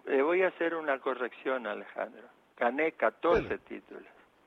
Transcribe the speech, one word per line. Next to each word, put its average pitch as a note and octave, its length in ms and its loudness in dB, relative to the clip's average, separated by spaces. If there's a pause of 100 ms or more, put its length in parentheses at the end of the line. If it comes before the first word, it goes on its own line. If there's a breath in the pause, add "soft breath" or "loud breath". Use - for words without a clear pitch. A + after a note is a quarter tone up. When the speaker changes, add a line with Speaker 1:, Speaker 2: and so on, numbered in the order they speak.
Speaker 1:
le C#3 160 4
voy F3 200 2
a F#3 60 4
hacer E3 260 -2
una D3+ 240 0
corrección, B2+ 680 -4
Alejandro. G#2 560 -8 (340)
Gané C3+ 360 2
catorce D3 560 2
Speaker 2:
Bueno. G2 200 -6
Speaker 1:
títulos. - 360 -14 (420)